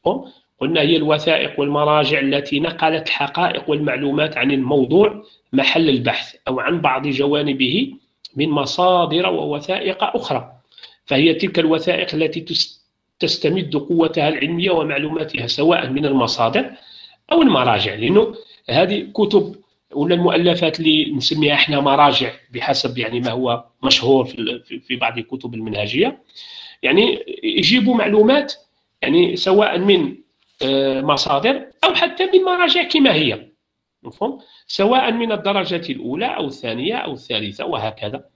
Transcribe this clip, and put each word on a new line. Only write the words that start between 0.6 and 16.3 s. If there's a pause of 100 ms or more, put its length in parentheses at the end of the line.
هي
الوثائق
والمراجع
التي
نقلت
الحقائق
والمعلومات
عن
الموضوع (300)
محل
البحث (120)
أو
عن
بعض
جوانبه (420)
من
مصادر
ووثائق
أخرى، (520)
فهي
تلك
الوثائق
التي
تس-، (380)
تستمد
قوتها
العلمية
ومعلوماتها
سواء
من
المصادر (600)